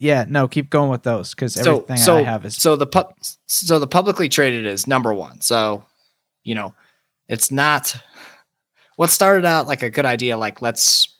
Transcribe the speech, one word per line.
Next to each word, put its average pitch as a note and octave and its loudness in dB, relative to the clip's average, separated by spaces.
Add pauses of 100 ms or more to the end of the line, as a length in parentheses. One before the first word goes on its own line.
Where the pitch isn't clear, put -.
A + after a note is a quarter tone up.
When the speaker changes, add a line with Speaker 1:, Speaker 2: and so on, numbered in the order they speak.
Speaker 1:
Yeah, D3 2
no, C#3 2
keep C#3+ -4
going D3 2
with B2 -4
those, A2+ -4
'cause B2 -6
Speaker 2:
So, D#3 2
Speaker 1:
everything B2 -6
Speaker 2:
so, C#3+ 4
Speaker 1:
I A2 4
have A2 -4
is G#2+ -12
Speaker 2:
so D#3 4
the C#3 -2
pu-, - -2 (340)
so E3+ 0
the C#3 -2
publicly F#3 0
traded B2+ 0
is G2 -4
number C3 0
one. D2+ -8
So, G#2+ -2 (600)
you A#2 -6
know, G#2 -8 (560)
it's - -4
not C#3+ 0 (1000)
what E3 2
started G3 4
out D#3+ 2
like C#3 -4
a A#2+ -4
good C#3 0
idea, A#2+ 0
like, A2 -6
"Let's, - 0